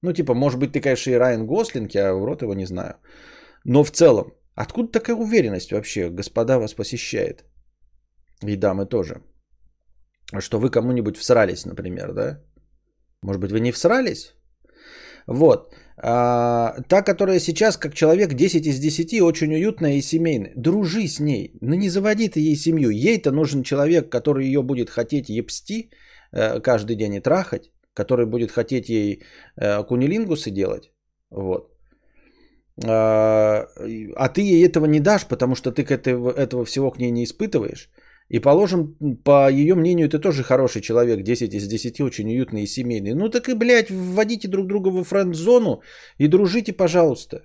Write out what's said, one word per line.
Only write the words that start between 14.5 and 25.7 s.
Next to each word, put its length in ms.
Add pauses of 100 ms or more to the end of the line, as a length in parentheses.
Вот. 460 (220)
А, 800 (120)
та, 140
которая 380
сейчас, 360
как 180
человек, 400
десять 320
из 120
десяти, 420
очень 320
уютная 440
и 60
семейная. 540
Дружи 520
с 100
ней. 420
Ну, 140
не 140
заводи 400
ты 100
ей 160
семью. 360
Ей-то 420
нужен 320
человек, 440
который 380
её 160
будет 260
хотеть 400
ебсти, 600 (420)